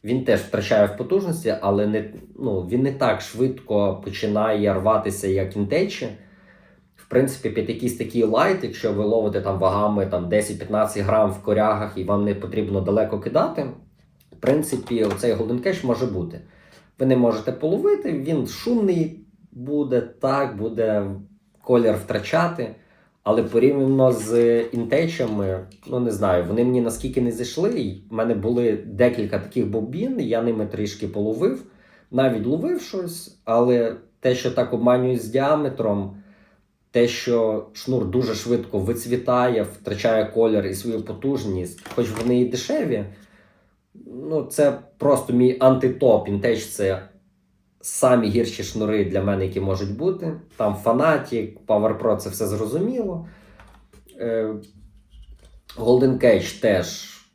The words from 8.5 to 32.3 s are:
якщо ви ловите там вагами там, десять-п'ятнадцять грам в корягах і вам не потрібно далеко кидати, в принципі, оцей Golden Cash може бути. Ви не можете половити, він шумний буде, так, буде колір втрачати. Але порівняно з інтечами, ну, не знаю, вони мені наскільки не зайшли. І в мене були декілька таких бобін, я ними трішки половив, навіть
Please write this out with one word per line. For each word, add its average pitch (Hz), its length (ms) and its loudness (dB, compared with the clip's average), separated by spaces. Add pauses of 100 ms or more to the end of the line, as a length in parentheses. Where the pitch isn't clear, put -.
якщо 110 300 -4
ви 104 100 0
ловите 104 380 0
там 95 180 -2
вагами 101 460 2
там, 90 240 -4
десять-п'ятнадцять 104 760 0
грам 107 280 2
в - 120 -10
корягах 107 540 0
і 92 60 -6
вам 101 220 0
не 101 100 0
потрібно 98 460 -2
далеко 104 380 0
кидати, 139 460 -2 (680)
в - 80 -20
принципі, 127 640 0
оцей 104 300 0
Golden 117 340 -2
Cash 185 180 -4
може 123 200 0
бути. 87 360 -6 (580)
Ви 131 60 2
не 131 120 6
можете 117 340 2
половити, 196 600 0
він 143 360 -2
шумний 190 800 0 (260)
буде, 127 500 0
так, 135 560 -2
буде 107 540 0 (500)
колір 117 340 4
втрачати. 127 800 -2 (480)
Але 110 200 4
порівняно 135 680 4
з 117 500 4
інтечами, 113 1040 -2 (200)
ну, 123 120 -2
не 120 120 0
знаю, 95 360 2
вони 110 160 2
мені 127 180 2
наскільки 123 400 -2
не 120 100 0
зайшли. 165 480 -2
І 95 300 -6
в 110 40 -12
мене 113 220 0
були 117 500 0
декілька 101 540 0
таких 107 300 -2
бобін, 147 500 -4
я 113 220 -2
ними 113 240 -2
трішки 104 420 -6
половив, 110 560 -2 (480)
навіть 120 340 0